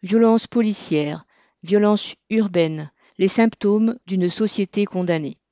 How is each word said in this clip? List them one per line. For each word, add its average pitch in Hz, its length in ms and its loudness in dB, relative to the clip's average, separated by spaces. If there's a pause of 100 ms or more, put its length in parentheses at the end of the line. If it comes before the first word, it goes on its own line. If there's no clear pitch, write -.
Violence 226 420 2
policière, 165 800 -2 (380)
violence 208 500 2 (160)
urbaine, 170 640 -2 (260)
les 185 80 2
symptômes 220 800 2
d'une 180 240 -2
société 202 540 -2
condamnée. 175 540 -4 (140)